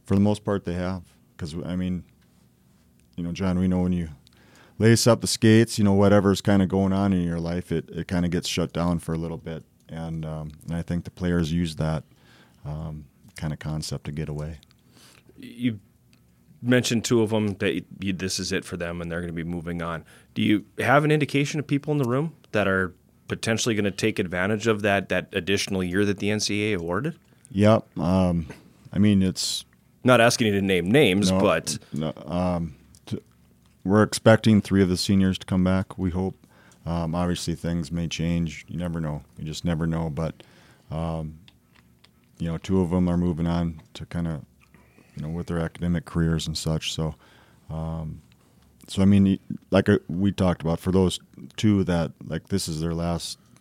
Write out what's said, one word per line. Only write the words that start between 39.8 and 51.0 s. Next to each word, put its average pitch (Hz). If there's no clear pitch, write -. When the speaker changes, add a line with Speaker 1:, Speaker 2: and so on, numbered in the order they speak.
Speaker 1:
know. 82
But, 78
um, 80
you 85
know, 80
two 95
of 85
them 90
are 87
moving 87
on 85
to -
kinda, 82
you -
know, 76
with 85
their 85
academic 85
careers 82
and 78
such. -
So, 78
um, 80
so -
I 95
mean, 98
y-, -
like, 95
uh, 104
we 95
talked 90
about, 82
for 95
those 92